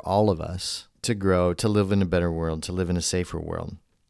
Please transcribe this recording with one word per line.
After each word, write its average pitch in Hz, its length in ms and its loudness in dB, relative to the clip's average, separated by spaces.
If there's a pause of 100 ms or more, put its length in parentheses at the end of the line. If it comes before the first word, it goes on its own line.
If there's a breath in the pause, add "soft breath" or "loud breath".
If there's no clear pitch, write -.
all 104 220 4
of 85 100 0
us 85 480 -8 (140)
to 120 120 -2
grow, 92 400 4
to 113 140 -2
live 104 240 2
in 101 100 4
a 95 40 4
better 87 260 2
world, 80 320 -4
to - 80 -8
live 90 180 0
in 90 80 2
a 85 40 0
safer 87 380 -2
world. 82 360 -8 (340)